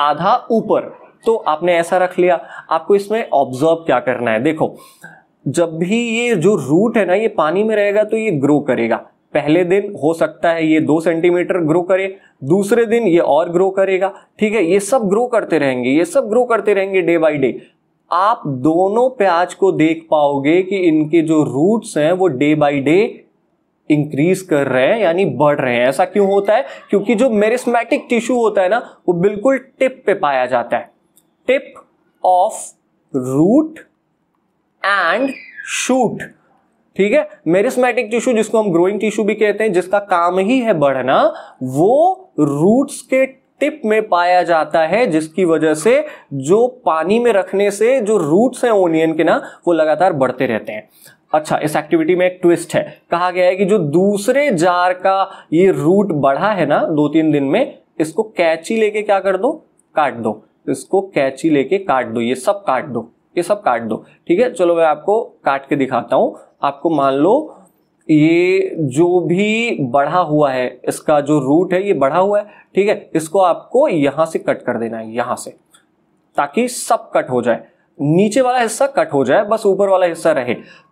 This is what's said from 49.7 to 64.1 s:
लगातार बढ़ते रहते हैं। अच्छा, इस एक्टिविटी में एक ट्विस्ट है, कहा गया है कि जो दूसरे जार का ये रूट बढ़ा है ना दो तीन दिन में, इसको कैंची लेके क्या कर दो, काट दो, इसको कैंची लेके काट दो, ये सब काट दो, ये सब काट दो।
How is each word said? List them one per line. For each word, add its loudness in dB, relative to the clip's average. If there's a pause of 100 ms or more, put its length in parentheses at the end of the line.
लगातार 2
बढ़ते -2
रहते -4
हैं। -14 (460)
अच्छा, 0
इस -4
एक्टिविटी 0
में 2
एक -4
ट्विस्ट 0
है, -4 (120)
कहा -2
गया 0
है 2
कि 0
जो 2
दूसरे 0
जार 0
का -2
ये 4
रूट 2
बढ़ा 0
है -2
ना 2
दो 0
तीन 2
दिन 0
में, -2 (220)
इसको -2
कैंची -2
लेके 0
क्या 0
कर -2
दो, -2 (420)
काट 0
दो, -6 (260)
इसको -2
कैंची -2
लेके 0
काट -2
दो, -6
ये -2
सब -4
काट -2
दो, -10 (280)
ये -2
सब -4
काट -2
दो। -6 (240)